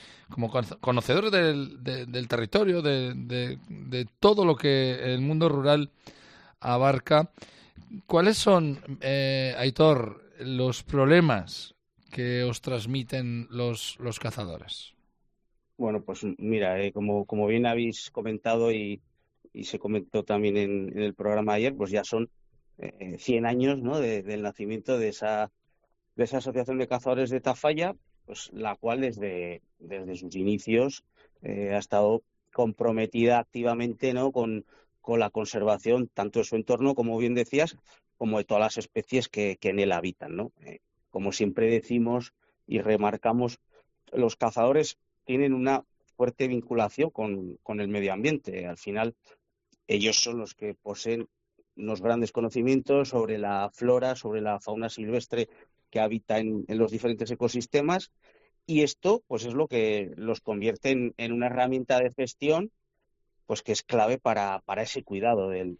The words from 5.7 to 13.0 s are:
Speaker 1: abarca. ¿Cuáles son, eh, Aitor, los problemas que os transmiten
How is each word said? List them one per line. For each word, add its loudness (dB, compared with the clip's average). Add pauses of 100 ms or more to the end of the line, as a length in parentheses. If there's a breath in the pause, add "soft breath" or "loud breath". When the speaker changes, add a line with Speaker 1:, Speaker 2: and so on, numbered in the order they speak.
Speaker 1:
abarca. 2 (760 loud breath)
¿Cuáles 6
son, 4 (200)
eh, 0
Aitor, 4 (160)
los 0
problemas 4 (340)
que -2
os -2
transmiten -4